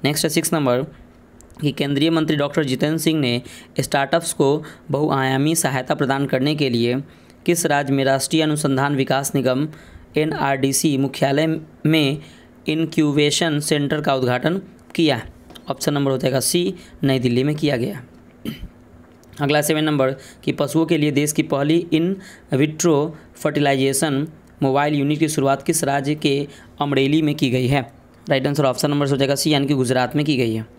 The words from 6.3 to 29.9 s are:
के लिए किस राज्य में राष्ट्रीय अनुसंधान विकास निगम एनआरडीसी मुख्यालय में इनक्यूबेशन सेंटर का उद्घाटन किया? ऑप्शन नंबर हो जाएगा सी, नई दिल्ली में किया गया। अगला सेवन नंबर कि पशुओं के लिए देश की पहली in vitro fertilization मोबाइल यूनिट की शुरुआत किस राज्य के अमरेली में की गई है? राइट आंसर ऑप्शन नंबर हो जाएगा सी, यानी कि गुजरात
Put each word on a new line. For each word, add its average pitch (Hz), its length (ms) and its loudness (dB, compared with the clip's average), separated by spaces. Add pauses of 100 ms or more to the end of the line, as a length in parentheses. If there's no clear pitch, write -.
के 147 160 0
लिए 120 300 0 (460)
किस 170 200 0
राज्य 143 260 0
में 135 120 0
राष्ट्रीय 135 380 2
अनुसंधान 147 540 0
विकास 135 380 -2
निगम 131 340 0 (480)
एनआरडीसी 139 840 0
मुख्यालय 143 600 0 (260)
में 151 320 2 (500)
इनक्यूबेशन 151 920 0
सेंटर 147 400 0
का 139 140 0
उद्घाटन 131 480 0 (320)
किया? 147 280 2 (460)
ऑप्शन 147 260 -2
नंबर 139 160 0
हो 131 80 0
जाएगा 131 220 0
सी, 175 340 0 (280)
नई 135 160 2
दिल्ली 123 260 2
में 151 100 0
किया 147 220 0
गया। 123 280 -6 (1400)
अगला 147 220 2
सेवन 151 220 0
नंबर 139 320 2 (280)
कि 139 80 -2
पशुओं 147 340 0
के 165 120 0
लिए 147 120 0
देश 147 220 0
की 151 100 0
पहली 151 520 0
in 170 200 2 (400)
vitro 156 560 2 (300)
fertilization 139 840 0 (360)
मोबाइल 143 320 2
यूनिट 147 240 0
की 156 100 0
शुरुआत 139 340 0
किस 160 220 -2
राज्य 139 300 0
के 143 340 -2 (320)
अमरेली 143 420 2
में 147 120 0
की 135 160 0
गई 127 160 0
है? 131 260 0 (360)
राइट 135 180 2
आंसर 143 180 0
ऑप्शन 135 260 0
नंबर 143 180 0
हो 139 80 2
जाएगा 139 180 2
सी, 151 160 0
यानी 143 160 2
कि 143 80 2
गुजरात 127 420 0